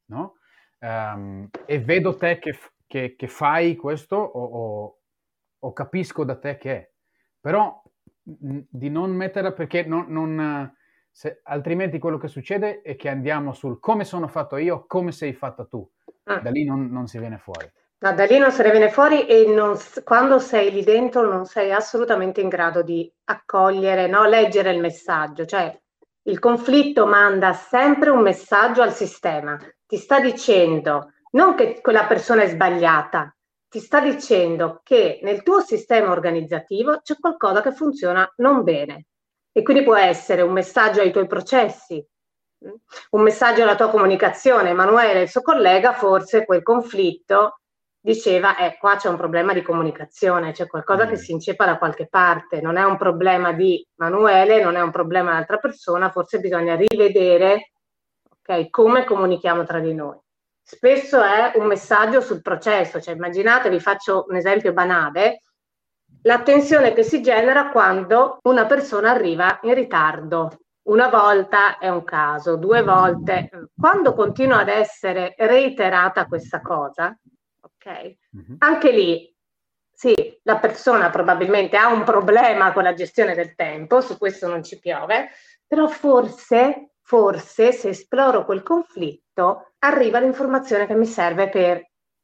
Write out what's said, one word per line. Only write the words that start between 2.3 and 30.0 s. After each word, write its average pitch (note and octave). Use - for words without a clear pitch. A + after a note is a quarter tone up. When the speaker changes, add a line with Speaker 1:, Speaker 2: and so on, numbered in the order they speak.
Speaker 1:
che D#3
f-, -
che, B2+
che -
fai E3
questo D3+
o, F3+
o, A2
o C3+
capisco E3
da B2+
te C#3+
che C3+
è. G#2+
Però, G3+
mm, C#3+
di C3+
non F3+
metterla F#3+
perché F3
non, E3
non, D#3
se, -
altrimenti D#3
quello D#3+
che -
succede G3+
è C#3
che -
andiamo C#3
sul B2
come G#3+
sono F3
fatto C#3+
io, E3
come F3+
sei C#3
fatta B2
tu. G#2
Speaker 2:
Ah. G3+
Speaker 1:
Da A#2
lì D3
non, C3+
non B2+
si A2+
viene A2
fuori. E2+
Speaker 2:
No, G3
da F#3
lì A3+
non C4+
se B3
ne G#3+
viene G#3+
fuori D4
e A3+
non G#3+
s-, -
quando B3+
sei G#3
lì G3
dentro A#3
non F#3+
sei G3
assolutamente G#3+
in F#3+
grado E3+
di E3
accogliere, F#3+
no? G3+
Leggere G#3
il F3
messaggio. E3
Cioè, F3
il G3
conflitto B3
manda G3
sempre C#4+
un B3+
messaggio G#3+
al G3
sistema. D3+
Ti G#3
sta C#4